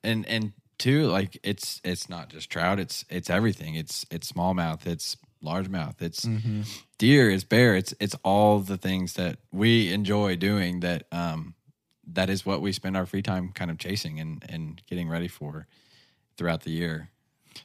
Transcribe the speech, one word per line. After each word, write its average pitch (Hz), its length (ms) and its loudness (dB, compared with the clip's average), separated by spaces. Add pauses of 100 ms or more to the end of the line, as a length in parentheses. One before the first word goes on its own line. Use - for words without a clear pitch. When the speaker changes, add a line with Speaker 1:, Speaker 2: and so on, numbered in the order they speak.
Speaker 1:
And, 110 240 0
and 110 260 -2 (260)
two, 139 300 4
like, 95 340 0
it's, - 420 -6
it's 90 240 -4
not 85 220 -12
just 78 200 -16
trout. 90 300 2
It's, - 300 -6
it's 90 180 -6
everything. 90 460 0
It's, - 360 -6
it's - 220 -8
smallmouth. 87 540 -2
It's - 300 -6 (280)
largemouth. 95 560 -6
It's 85 240 -6
Speaker 2:
Mm-hmm. 110 380 -2 (360)
Speaker 1:
deer. 127 320 8
It's 95 140 0
bear. 117 320 6
It's, 95 240 -2
it's 104 220 -2
all 104 380 6
the 95 180 -4
things 92 360 -2
that 90 240 -4 (140)
we 107 400 4
enjoy 101 440 2
doing 90 440 0
that, 87 320 -2
um, 82 420 -4 (560)
that 92 200 0
is 95 160 -2
what 95 160 0
we 98 100 0
spend 95 240 -4
our 95 80 0
free 98 160 -4
time 92 320 -2
kind 90 180 -4
of 82 80 -4
chasing 87 420 -6
and, 80 280 -8
and 80 380 -10
getting 87 240 -6
ready 85 180 -4
for 76 380 -12 (720)
throughout 85 240 0
the 82 80 -8
year. 80 400 -4 (540)